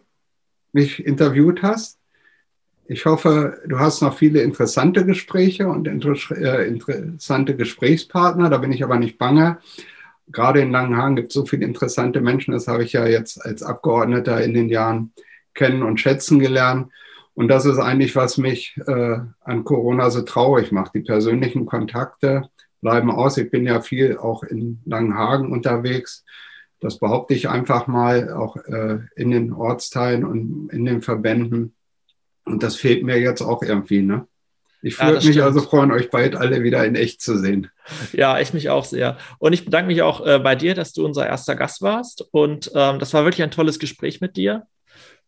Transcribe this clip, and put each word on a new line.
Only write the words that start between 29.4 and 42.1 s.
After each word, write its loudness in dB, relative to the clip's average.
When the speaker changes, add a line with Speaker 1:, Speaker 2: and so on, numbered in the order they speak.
Speaker 1:
Ortsteilen -4
und -6
in -4
den -2
Verbänden. -2
Und -4
das -2
fehlt 2
mir 0
jetzt -2
auch -4
irgendwie, 0
ne? -2
Ich -6
Speaker 2:
Ja, 2
Speaker 1:
würde 6
Speaker 2:
das 2
Speaker 1:
mich 8
Speaker 2:
stimmt. 6
Speaker 1:
also 4
freuen, 4
euch 0
bald 0
alle 0
wieder 2
in 0
echt -2
zu 0
sehen. -2
Speaker 2:
Ja, 2
ich -2
mich -4
auch 0
sehr. -4
Und 2
ich -2
bedanke 0
mich 0
auch, -2
äh, 6
bei 2
dir, -2
dass -8
du -4
unser -2
erster -6
Gast -6
warst. -6